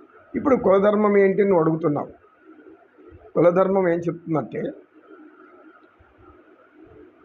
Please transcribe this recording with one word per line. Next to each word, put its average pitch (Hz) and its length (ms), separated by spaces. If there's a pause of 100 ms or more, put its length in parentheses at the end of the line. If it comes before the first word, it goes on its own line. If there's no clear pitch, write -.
(360)
ఇప్పుడు 247 200
కుల 190 260
ధర్మం 208 360
ఏంటి 196 260
నువ్వు 190 160
అడుగుతున్నావు. 160 640 (1080)
కుల 170 140
ధర్మం 190 400
ఏం 170 100
చెప్తుందంటే, 165 720 (2500)